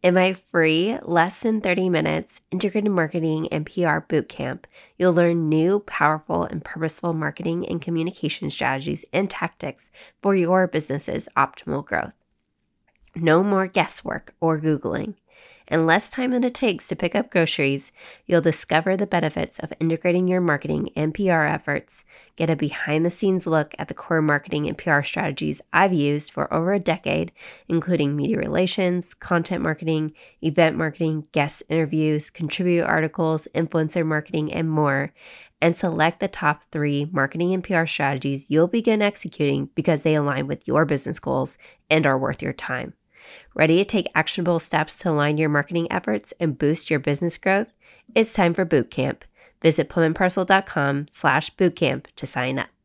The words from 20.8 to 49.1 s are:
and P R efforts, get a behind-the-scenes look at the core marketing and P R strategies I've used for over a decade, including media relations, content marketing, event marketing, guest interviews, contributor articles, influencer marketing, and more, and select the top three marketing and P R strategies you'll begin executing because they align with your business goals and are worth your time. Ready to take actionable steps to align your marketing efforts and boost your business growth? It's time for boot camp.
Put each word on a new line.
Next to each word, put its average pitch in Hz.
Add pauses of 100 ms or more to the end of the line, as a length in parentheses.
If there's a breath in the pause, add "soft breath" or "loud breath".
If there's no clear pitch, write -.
and 156
P 196
R 160
efforts, - (320 soft breath)
get 160
a 165
behind-the-scenes 170
look 156
at -
the -
core -
marketing 147
and -
P -
R 143
strategies 151 (100)
I've 185
used 147
for 143
over 165
a 202
decade, 160 (380 loud breath)
including 160
media 147
relations, 180
content -
marketing, 156 (280 loud breath)
event 160
marketing, 156
guest 143
interviews, 156
contributor 170
articles, 160
influencer 160
marketing, 156
and 160
more, 147 (480 loud breath)
and 170
select 165
the -
top - (100)
three 147
marketing 170
and 185
P 202
R 165
strategies 139
you'll 160
begin 220
executing 147
because 160
they 156
align 139
with 143
your 139
business 139
goals 131 (320 loud breath)
and 156
are 135
worth 131
your 139
time. 127 (600 loud breath)
Ready 160
to 196
take 196
actionable 170
steps -
to 180
align 151
your 156
marketing 151
efforts -
and 156
boost 151
your 151
business 147
growth? 196 (420 soft breath)
It's 220
time 170
for 185
boot 147
camp. 135 (380 soft breath)